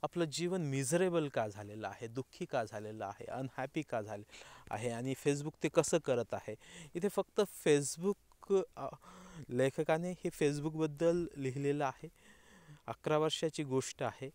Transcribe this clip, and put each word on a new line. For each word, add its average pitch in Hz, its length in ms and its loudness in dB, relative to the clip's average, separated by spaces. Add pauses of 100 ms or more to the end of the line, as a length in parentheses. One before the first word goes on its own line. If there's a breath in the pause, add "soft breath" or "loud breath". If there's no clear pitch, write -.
आपलं 165 220 0
जीवन 170 360 0
मिझरेबल 156 640 2
का 120 200 0
झालेलं 104 400 -8
आहे, 101 200 -8
दुःखी 127 380 -6
का 127 180 0
झालेलं 107 420 -6
आहे, 101 200 -8
अनहॅपी 131 560 -4
का 120 200 -2
झाले 104 220 -8 (460 loud breath)
आहे 117 200 -4
आणि 120 240 -2 (120)
Facebook 143 380 -2
ते 160 40 2
कसं 165 300 4
करत 120 360 0
आहे. 104 220 -6 (380 loud breath)
इथे 175 140 -2
फक्त - 340 0 (240)
Facebook, 170 960 2 (140)
अ, 135 120 -8 (600 loud breath)
लेखकाने 156 640 2
हे 180 180 -4
Facebook-बद्दल 156 960 2 (120)
लिहिलेलं 143 480 0
आहे. 131 220 -6 (800 loud breath)
अकरा 151 300 0
वर्षाची 156 460 2
गोष्ट 131 400 0
आहे 131 320 -4